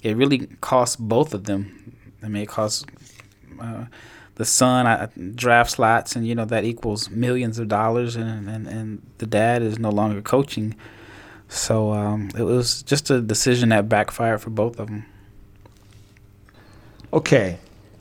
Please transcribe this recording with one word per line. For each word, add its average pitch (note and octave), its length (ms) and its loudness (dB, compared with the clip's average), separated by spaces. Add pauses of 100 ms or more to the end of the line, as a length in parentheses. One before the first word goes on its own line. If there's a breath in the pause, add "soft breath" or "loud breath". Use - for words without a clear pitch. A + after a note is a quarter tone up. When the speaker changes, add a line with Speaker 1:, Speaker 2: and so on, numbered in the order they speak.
Speaker 1:
it A2 120 0
really C3+ 300 2 (140)
cost B2 400 2
both A#2 340 2
of G2 100 -6
them. G2 500 -6 (280)
I A2 60 -10
mean, G#2 160 -6
it - 40 -14
cost, - 380 -4 (760)
uh, A2+ 260 -10 (500 loud breath)
the A2+ 80 -4
son, B2+ 420 4
uh, A2 220 2 (260)
draft A#2+ 380 4
slots, A2+ 420 2
and, A2+ 120 -4
you A#2 100 -2
know, A2+ 80 -2
that G#2+ 200 0
equals A2+ 460 -4
millions A#2+ 480 -2
of A2+ 80 -4
dollars, A2+ 480 0
and, A2 340 -6
and, G#2+ 200 -8
and A2 340 -8 (160)
the A2+ 80 -6
dad A#2+ 360 2
is A2 160 -2
no A2 120 0
longer G#2 320 0
coaching. A2 540 -2 (720 loud breath)
So, A2 440 0
um, G#2 440 -2
it A#2 80 -2
was A#2+ 380 0
just - 280 0
a B2+ 100 4
decision A#2 480 2
that A2 200 4
backfired A2 520 0
for - 80 -12
both A2+ 320 -2
of G#2+ 80 -8
'em. G#2+ 160 -10 (2000 soft breath)
Speaker 2:
Okay, A2+ 460 2 (420)